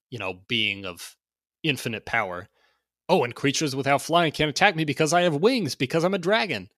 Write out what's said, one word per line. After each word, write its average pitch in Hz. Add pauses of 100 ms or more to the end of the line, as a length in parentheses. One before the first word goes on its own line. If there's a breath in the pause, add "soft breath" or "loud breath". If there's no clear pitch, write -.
you 120
know, 92
being 104
of 87 (480)
infinite 123
power. 95 (580)
Oh, 175
and 120
creatures 139
without 139
flying 165
can't 156
attack 196
me 160
because 151
I 175
have 175
wings, 196
because -
I'm 185
a 196
dragon." 175 (100)